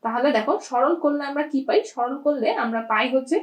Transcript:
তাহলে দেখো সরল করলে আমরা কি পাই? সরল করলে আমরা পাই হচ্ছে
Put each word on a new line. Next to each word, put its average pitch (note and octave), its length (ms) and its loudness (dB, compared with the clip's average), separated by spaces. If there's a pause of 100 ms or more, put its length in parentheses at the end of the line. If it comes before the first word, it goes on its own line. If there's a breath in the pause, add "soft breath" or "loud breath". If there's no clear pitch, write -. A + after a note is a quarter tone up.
তাহলে A#3+ 220 0 (100)
দেখো A3 160 0 (160)
সরল C4+ 240 4 (100)
করলে C#4+ 260 0
আমরা C#4+ 220 -2
কি C4+ 160 2
পাই? G4+ 120 4 (140)
সরল B3+ 220 -2 (100)
করলে C#4 220 2 (160)
আমরা A3+ 180 -2 (100)
পাই A3 140 2 (100)
হচ্ছে C4 280 2